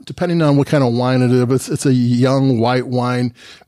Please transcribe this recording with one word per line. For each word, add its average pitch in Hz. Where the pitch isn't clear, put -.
depending 170
on 143
what 139
kind 143
of 123
wine 127
it 123
is. 127
If 120
it's, 131
it's -
a 131
young 127
white 123
wine, 123